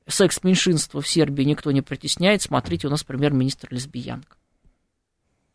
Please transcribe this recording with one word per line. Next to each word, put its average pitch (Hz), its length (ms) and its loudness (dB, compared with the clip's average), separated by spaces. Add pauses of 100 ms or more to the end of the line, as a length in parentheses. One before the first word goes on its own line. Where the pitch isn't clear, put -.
секс-меньшинство 180 920 2
в 143 80 -8
Сербии 143 360 2
никто 147 260 0
не 135 120 2
притесняет, 170 600 0
смотрите, 143 460 -2
у - 20 -2
нас 147 140 -2
премьер-министр 135 680 0
лесбиянка. 123 680 -10 (1200)